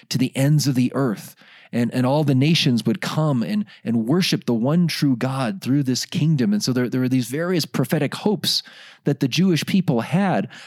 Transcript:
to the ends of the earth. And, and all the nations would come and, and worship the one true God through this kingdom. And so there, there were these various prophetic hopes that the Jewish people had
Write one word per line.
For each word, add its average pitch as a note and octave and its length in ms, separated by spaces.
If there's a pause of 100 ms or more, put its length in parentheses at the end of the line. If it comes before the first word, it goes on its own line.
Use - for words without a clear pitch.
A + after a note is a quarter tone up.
to - 80
the B2+ 180
ends C#3+ 320
of C#3 60
the B2+ 220
earth. B2 400 (380)
And, A#2 200
and B2+ 120
all D3 200
the C#3 100
nations C3+ 500
would A2 140
come D3 440
and, G#2 200 (220)
and A2+ 200
worship D#3 380
the B2 100
one D3 340
true C#3+ 280
God B2+ 460
through C#3 220
this B2 220
kingdom. D3 460
And G#2 100
so B2+ 120
there, B2 160
there C3 100
were B2+ 80
these B2 220
various D#3+ 360
prophetic C#3+ 480
hopes - 480 (440)
that C#3+ 160
the C#3 80
Jewish E3 360
people D3 360
had D3+ 480 (180)